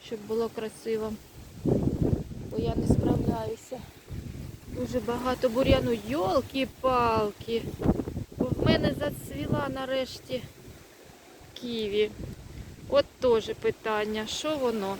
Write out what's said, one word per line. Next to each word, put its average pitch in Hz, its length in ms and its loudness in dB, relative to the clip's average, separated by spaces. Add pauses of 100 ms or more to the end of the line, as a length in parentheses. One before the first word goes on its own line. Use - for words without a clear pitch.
щоб 220 160 -8
було 220 280 0
красиво. 220 640 -2 (1400)
Бо 214 40 -4
я 226 180 0
не 233 100 0
справляюся. - 920 0 (880)
Дуже 247 320 -2
багато 247 480 0
бур'яну. 254 500 4 (100)
Йолки-палки. 247 1500 2 (720)
Бо - 80 2
в 254 220 2
мене 311 320 4
зацвіла 294 760 -2
нарешті 262 680 -4 (1120)
ківі. 214 560 0 (760)
От 277 160 6 (160)
теж 226 340 4
питання. 214 720 -2
Що 302 300 -2
воно? 220 440 0